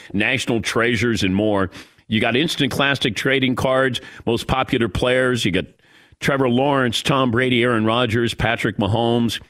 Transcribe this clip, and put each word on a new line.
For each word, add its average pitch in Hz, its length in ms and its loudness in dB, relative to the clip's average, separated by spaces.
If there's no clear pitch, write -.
National 117 480 0
Treasures, 113 600 0
and 95 140 2
more. 101 340 0
You 110 120 0
got 117 160 0
instant 147 340 0
classic 139 460 0
trading 131 380 0
cards, 131 440 0
most 117 220 -2
popular 127 400 0
players. 127 560 0
You 107 80 0
got 87 140 0
Trevor 135 260 0
Lawrence, 127 540 0
Tom 131 300 0
Brady, 123 320 2
Aaron 113 220 2
Rodgers, 117 480 0
Patrick 113 440 -2
Mahomes. 117 720 0